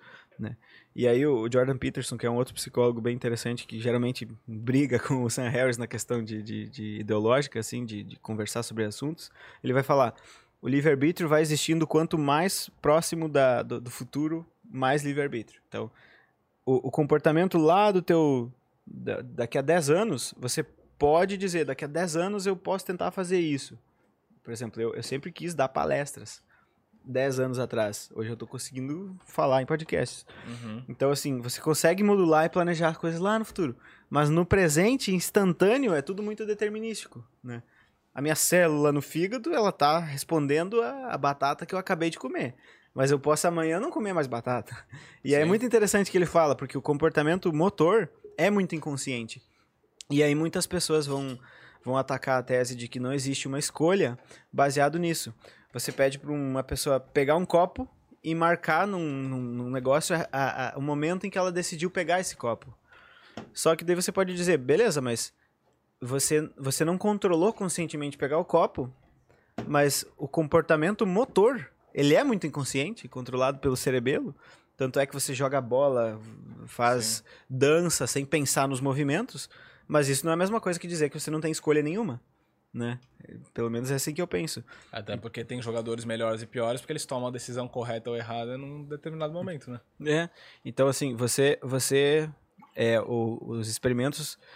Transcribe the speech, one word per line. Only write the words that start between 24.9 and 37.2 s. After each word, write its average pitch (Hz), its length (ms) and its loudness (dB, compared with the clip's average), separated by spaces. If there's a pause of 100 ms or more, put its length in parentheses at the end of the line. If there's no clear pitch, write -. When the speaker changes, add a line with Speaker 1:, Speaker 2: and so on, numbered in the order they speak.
Speaker 1:
eu 113 80 -8
sempre 139 260 -8
quis 170 240 -8
dar 135 140 0
palestras 139 760 -4 (600)
dez 131 340 -2
anos 131 220 -2
atrás. 113 560 -4
Hoje 110 140 -6
eu 117 80 -8
tô 117 100 -14
conseguindo 143 640 -10 (120)
falar 135 360 2
em 127 40 -4
podcasts. - 600 -4 (220)
Speaker 2:
Uhum. 117 400 -12
Speaker 1:
Então, 135 240 0
assim, 139 300 -2
você 120 180 -6
consegue 165 420 2
modular 180 440 6
e 170 40 0
planejar 170 480 0
coisas 165 220 -4
lá 202 180 0
no 220 60 -2
futuro. 156 320 -4 (340)
Mas 147 200 4
no 165 160 4
presente, 190 680 4
instantâneo, 196 800 4
é 151 80 2
tudo 196 220 -6
muito 214 220 -6
determinístico, 214 760 -6 (220)